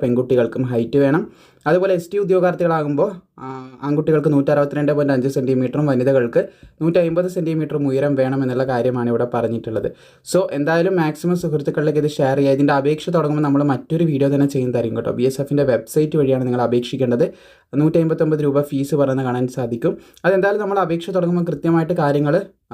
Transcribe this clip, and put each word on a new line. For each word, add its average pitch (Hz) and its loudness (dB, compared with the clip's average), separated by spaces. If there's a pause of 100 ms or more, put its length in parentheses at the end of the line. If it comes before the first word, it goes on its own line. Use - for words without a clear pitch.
പെൺകുട്ടികൾക്കും 123 0 (100)
ഹൈറ്റ് 120 0
വേണം. 151 2 (460)
അതുപോലെ 185 2
എസ് 170 -10
ടി 202 -2
ഉദ്യോഗാർത്ഥികളാകുമ്പോൾ, 165 0 (360)
ആ, - -14 (400)
ആൺകുട്ടികൾക്ക് 151 0
നൂറ്ററുപത്തിരണ്ട് 143 0
പോയിന്റ് 143 0
അഞ്ച് 131 0
സെന്റിമീറ്ററും 131 0
വനിതകൾക്ക് 131 2 (400)
നൂറ്റമ്പത് 170 0
സെന്റിമീറ്റർ 156 -2 (140)
ഉയരം 143 0
വേണമെന്നുള്ള 131 0
കാര്യമാണ് 123 0
ഇവിടെ 117 0
പറഞ്ഞിട്ടുള്ളത്. 113 -4 (440)
So 180 4 (160)
എന്തായാലും 170 0
മാക്സിമം 175 -2
സുഹൃത്തുക്കളിലേക്ക് 151 -2
ഇത് 147 0
ഷെയർ 139 2
ചെയ്യുക. 139 2
ഇതിൻ്റെ 143 2
അപേക്ഷ 147 -2 (100)
തുടങ്ങുമ്പോൾ 151 0
നമ്മൾ 143 2
മറ്റൊരു 165 -2
വീഡിയോ 139 2
തന്നെ 139 4
ചെയ്യുന്നതായിരിക്കും 120 -2
കേട്ടോ. 117 -4
ബി 123 2
എസ് 135 -4
എഫിൻ്റെ 143 0
വെബ്സൈറ്റ് 156 0
വഴിയാണ് 131 2
നിങ്ങൾ 123 0
അപേക്ഷിക്കേണ്ടത്. 123 0 (560)
നൂറ്റമ്പത്തൊമ്പത് 160 2
രൂപ 143 2
ഫീസ് 139 -2
പറയുന്നത് 131 0
കാണാൻ 123 0 (120)
സാധിക്കും. 120 -2 (340)
അതെന്തായാലും 196 2
നമ്മൾ 196 -2
അപേക്ഷ 170 -4
തുടങ്ങുമ്പോൾ 175 0
കൃത്യമായിട്ട് 165 0
കാര്യങ്ങൾ, 147 2 (380)